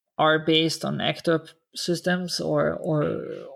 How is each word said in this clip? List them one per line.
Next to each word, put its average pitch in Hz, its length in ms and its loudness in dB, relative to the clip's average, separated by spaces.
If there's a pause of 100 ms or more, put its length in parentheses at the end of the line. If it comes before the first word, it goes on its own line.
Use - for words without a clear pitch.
(180)
are 156 220 4
based 160 460 2
on 147 160 -4
actor 160 440 0 (300)
systems 180 640 -2
or, 151 360 0
or, 160 500 -2 (300)